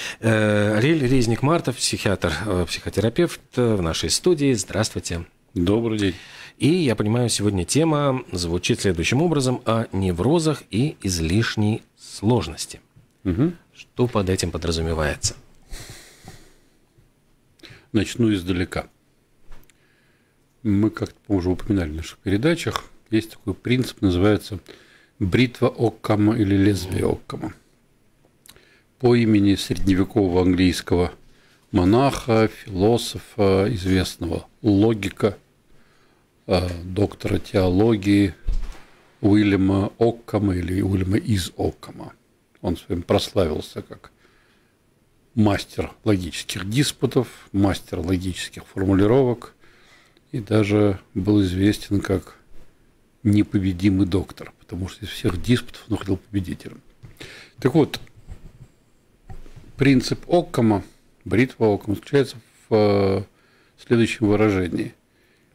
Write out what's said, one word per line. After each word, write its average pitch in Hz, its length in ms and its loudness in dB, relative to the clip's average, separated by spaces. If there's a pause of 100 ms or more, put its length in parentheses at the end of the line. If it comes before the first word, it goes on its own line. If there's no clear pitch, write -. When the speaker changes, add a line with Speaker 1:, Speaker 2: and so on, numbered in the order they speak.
(180)
Speaker 1:
Э, 107 580 2
Ариэль 143 300 2
Резник-Мартов, 131 720 0
психиатр, 92 560 -2 (120)
э, 90 240 -2
психотерапевт, - 720 -2 (160)
э, 117 200 2
в 95 40 -2
нашей 82 300 -2
студии. 147 420 2
Здравствуйте. 92 720 -4 (300)
Speaker 2:
Добрый 107 440 0
день. 98 160 0 (440)
Speaker 1:
И, 131 100 2
я 151 280 2
понимаю, 113 340 0
сегодня 101 340 0
тема 143 680 0
звучит 87 480 -2
следующим 95 420 0
образом: 135 420 0
о 113 280 0
неврозах 107 800 0
и 127 300 -2
излишней 104 840 0 (140)
сложности. - 840 -4 (420)
Speaker 2:
Мгм. 131 340 0 (160)
Speaker 1:
Что - 340 -4
под 101 220 -2
этим 92 220 -2
подразумевается? 80 840 -4 (2500)
Speaker 2:
Начну 107 420 0
издалека. 90 540 -4 (1700)
Мы 104 280 0
как-то, - 240 -8 (120)
по-моему, 101 120 0
уже 87 120 0
упоминали 90 400 -2
в 78 40 -10
наших - 240 -12
передачах. 113 680 -2 (260)
Есть 107 220 -2
такой - 200 -8
принцип, 120 480 -4
называется 98 580 2 (600)
бритва 113 500 0
Оккама 107 640 0
или 98 220 2
лезвие 95 500 0
Оккама. - 460 -6 (1500)
По 120 140 4
имени 104 400 4
средневекового 95 840 0
английского 90 720 2 (600)
монаха, 110 760 2
философа, 98 1200 0
известного 90 800 -2 (160)
логика, 101 760 2 (1120)
э, 90 200 0 (180)
доктора 95 540 -4
теологии 98 960 2 (880)
Уильяма 98 800 2
Оккама 104 580 0
или 90 240 -4
Уильяма 95 380 0
из 104 400 -2
Оккама. - 560 -8 (480)
Он 90 160 -4
своим 87 240 -8
прославился - 800 -2
как - 280 -20 (1200)
мастер 101 580 0 (120)
логических 92 600 -4
диспутов, 127 640 -2 (240)
мастер 98 460 0
логических 90 680 -4
формулировок 104 880 2 (760)
и 135 100 -8
даже 104 580 2 (140)
был 101 300 2
известен 98 580 0
как - 380 -4 (880)
непобедимый 98 800 2
доктор, - 540 -4
потому 92 300 -10
что - 160 -16
из 92 60 -12
всех 90 300 -4
диспутов - 480 -2
он 104 60 -4
выходил 95 220 -4
победителем. - 640 -10 (800)
Так 127 120 0
вот, - 280 0 (1800)
принцип 135 500 2
Оккама, 117 560 2 (420)
бритва 110 480 2
Оккама, 101 220 -2
заключается 131 440 -2 (300)
в, 117 60 2
э, 101 480 4 (560)
следующем 113 480 0
выражении. 101 640 0 (640)